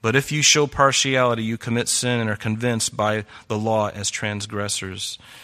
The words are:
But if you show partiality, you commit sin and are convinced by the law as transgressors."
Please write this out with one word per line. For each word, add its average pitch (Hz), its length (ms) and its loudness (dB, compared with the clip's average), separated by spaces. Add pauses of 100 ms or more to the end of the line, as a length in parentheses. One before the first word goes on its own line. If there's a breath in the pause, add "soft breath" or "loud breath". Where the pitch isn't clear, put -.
But 113 120 2
if 139 160 2
you 151 100 -2
show 147 280 4
partiality, 131 720 2
you 113 160 -4
commit 120 300 -2
sin 123 320 0
and 110 100 -2
are 104 60 -2
convinced 113 600 -2
by 107 280 0 (240 loud breath)
the 107 100 -2
law 107 300 2
as 101 200 -6
transgressors." 104 1080 -6 (260 loud breath)